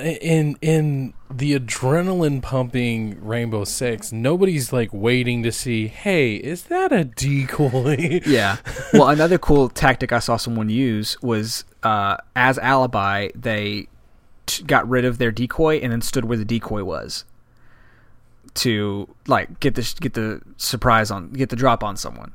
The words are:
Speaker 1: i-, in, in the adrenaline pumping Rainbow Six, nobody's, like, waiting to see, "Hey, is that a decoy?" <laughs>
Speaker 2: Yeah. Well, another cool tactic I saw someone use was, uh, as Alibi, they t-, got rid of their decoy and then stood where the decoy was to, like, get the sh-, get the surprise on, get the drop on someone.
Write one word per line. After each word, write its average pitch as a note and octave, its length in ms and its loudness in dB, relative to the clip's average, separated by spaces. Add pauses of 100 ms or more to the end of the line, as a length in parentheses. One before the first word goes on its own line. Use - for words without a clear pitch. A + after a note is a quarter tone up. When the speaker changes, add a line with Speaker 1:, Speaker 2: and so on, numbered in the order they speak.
Speaker 1:
i-, D#3+ 160 -4
in, D#3 400 2
in D3+ 520 0 (160)
the C#3 300 0
adrenaline D3+ 840 0
pumping A#2+ 800 -2
Rainbow A2 440 -2
Six, A2+ 480 -4
nobody's, D3 580 2
like, A#2 220 0
waiting A#2+ 500 2
to A2+ 80 0
see, A2 360 -2
"Hey, C#3 480 0
is D3+ 280 -8
that F4+ 300 0
a F#3 100 4
decoy?" C3+ 1200 0
<laughs> - 20 -6
Speaker 2:
Yeah. G#2+ 340 4 (340)
Well, C#3 160 8
another D#3+ 280 4
cool C#3+ 300 4
tactic B2+ 460 0
I A#2+ 60 4
saw A#2 180 0
someone A2+ 320 -2
use A2 520 -2
was, A2+ 440 -2 (180)
uh, G2+ 320 2 (180)
as B2+ 260 2
Alibi, G#2+ 760 2
they G#2 520 -4 (600)
t-, - 160 -6
got C3+ 260 2
rid B2 160 2
of A#2 140 -2
their A#2 120 2
decoy D3+ 460 0
and B2 140 -2
then A#2 100 -2
stood A#2+ 240 -2
where A2+ 120 0
the G#2+ 80 -2
decoy A2 380 -4
was D#2 400 -8 (1300)
to, G#2 520 -2 (200)
like, A2+ 320 0
get C3+ 160 0
the B2+ 60 -2
sh-, - 140 -6
get - 180 -6
the A2 280 -6 (160)
surprise A2+ 540 2
on, G2 200 -8
get C3 180 -2
the C3 60 -6
drop A#2+ 280 2
on G2+ 140 -6
someone. - 380 -12